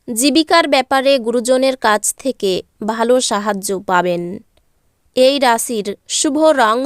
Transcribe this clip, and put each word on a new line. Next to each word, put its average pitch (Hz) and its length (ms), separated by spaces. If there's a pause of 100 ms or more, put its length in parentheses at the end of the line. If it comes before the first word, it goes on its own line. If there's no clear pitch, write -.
জীবিকার 294 600
ব্যাপারে 269 500
গুরুজনের 247 580
কাছ 214 260 (140)
থেকে 208 360 (320)
ভালো 233 360
সাহায্য 208 480 (180)
পাবেন। 175 360 (920)
এই 254 220
রাশির 226 480 (240)
শুভ 285 260 (160)
রং 226 340